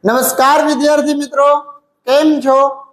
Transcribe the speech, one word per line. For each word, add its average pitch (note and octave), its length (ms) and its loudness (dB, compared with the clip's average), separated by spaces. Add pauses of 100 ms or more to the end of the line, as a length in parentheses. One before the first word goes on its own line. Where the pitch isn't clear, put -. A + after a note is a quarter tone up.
નમસ્કાર C4 600 0
વિદ્યાર્થી D4 480 -2
મિત્રો, C#4+ 460 0 (460)
કેમ D4 340 2
છો? C4+ 540 0